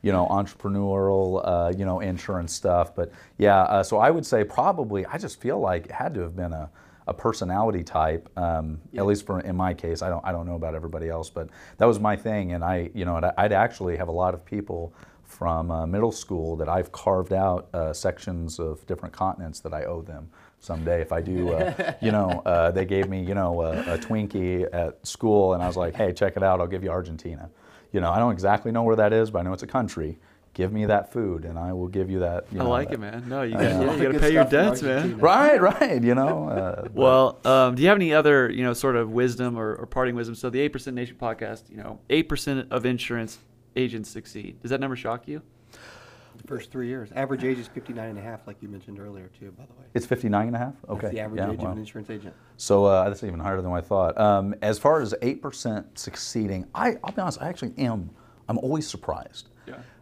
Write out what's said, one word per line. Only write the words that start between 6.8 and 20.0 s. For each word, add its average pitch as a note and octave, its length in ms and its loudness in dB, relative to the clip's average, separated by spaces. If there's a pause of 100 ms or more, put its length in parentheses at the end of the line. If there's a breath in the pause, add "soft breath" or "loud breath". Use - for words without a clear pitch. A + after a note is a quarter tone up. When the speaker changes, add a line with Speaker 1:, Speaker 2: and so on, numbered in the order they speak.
Speaker 1:
a - 60 -4
personality G2+ 720 0
type, D#2+ 540 -2
um, D#2+ 420 -4 (120)
Speaker 2:
Yeah. G2 100 -4
Speaker 1:
at G2 60 2
least G2+ 180 0
for, F#2 160 -4
in F#2 140 -6
my F#2 180 0
case. E2 280 -6
I F2+ 80 -4
don't, E2+ 160 -4
I F#2 60 -4
don't E2+ 160 -6
know F2 80 -6
about E2 180 -6
everybody D#2+ 360 -8
else, E2 200 -6
but D#2+ 200 -10 (280 loud breath)
that G#2+ 80 6
was A2+ 140 6
my G#2+ 160 2
thing. G2 380 -4
And E2+ 100 -4
I, F2+ 300 -2
you F#2+ 120 -4
know, E2+ 120 -2
I'd, E2+ 80 -2 (120)
I'd G#2+ 160 2
actually F#2+ 440 0
have F2 100 -4
a E2+ 60 -6
lot F2+ 200 0
of E2+ 120 -10
people F2 480 -8 (300 soft breath)
from, E2 460 -4
uh, E2 160 -2
middle G#2 260 0
school E2 460 -6
that D#2 120 -4
I've F2 220 -2
carved F#2 420 0
out, F#2+ 400 0
uh, D#2+ 200 -2
sections E2+ 680 -6
of D#2+ 280 -8
different - 260 -8
continents F2+ 480 -6
that D#2+ 120 -10
I D2+ 120 -6
owe E2+ 160 -6